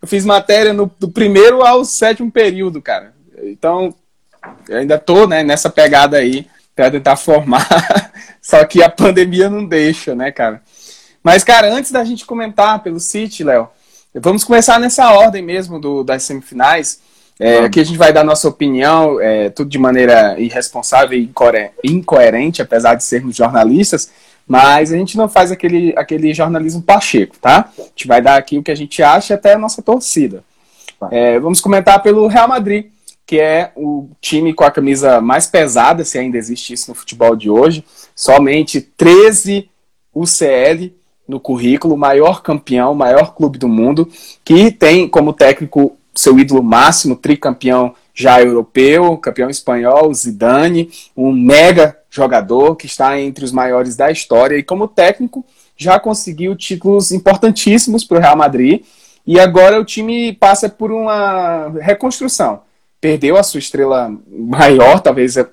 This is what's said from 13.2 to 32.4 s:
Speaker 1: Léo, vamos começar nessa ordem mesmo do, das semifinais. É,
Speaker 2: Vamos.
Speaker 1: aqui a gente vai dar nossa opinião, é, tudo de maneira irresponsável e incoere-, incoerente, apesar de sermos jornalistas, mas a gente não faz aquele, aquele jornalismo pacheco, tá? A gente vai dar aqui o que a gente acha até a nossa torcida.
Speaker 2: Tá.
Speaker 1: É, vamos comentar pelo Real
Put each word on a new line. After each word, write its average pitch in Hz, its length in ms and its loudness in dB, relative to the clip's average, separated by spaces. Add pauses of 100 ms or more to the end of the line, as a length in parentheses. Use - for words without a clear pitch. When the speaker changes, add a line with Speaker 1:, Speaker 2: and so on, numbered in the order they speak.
Speaker 1:
Léo, 123 260 -2 (460)
vamos 180 280 -2
começar 233 360 2
nessa 240 340 2
ordem 196 300 4
mesmo 175 360 -10
do, 143 240 -6
das 131 200 -6
semifinais. 139 760 -4 (400)
É, 117 160 2
Speaker 2:
Vamos. 117 120 4
Speaker 1:
aqui 160 120 0
a 156 40 2
gente 160 140 -4
vai 156 160 4
dar 156 100 2
nossa 156 240 0
opinião, 143 720 0
é, 107 300 -2
tudo 143 180 -8
de 143 120 -8
maneira 120 600 2
irresponsável 127 800 -2
e 120 60 -2
incoere-, 113 480 0 (120)
incoerente, 143 800 0
apesar 117 320 0
de 120 100 -4
sermos 123 320 -6
jornalistas, 127 760 0 (360)
mas 143 460 2
a 170 40 -4
gente 190 200 -6
não 220 100 0
faz 185 240 0
aquele, 175 460 -2
aquele 156 380 -4
jornalismo 165 480 -4
pacheco, 190 560 0
tá? 156 400 2
A - 20 -18
gente - 260 -18
vai 123 140 2
dar 135 140 4
aqui 139 240 -2
o 143 40 -10
que 165 60 -8
a 151 60 -4
gente 147 260 -8
acha 165 320 2
até 202 200 2
a 214 40 4
nossa 214 240 -8
torcida. 143 640 -4 (560)
Speaker 2:
Tá. 95 100 -12
Speaker 1:
É, 120 300 0
vamos 170 200 -2
comentar 196 440 2
pelo 214 240 2
Real 226 200 2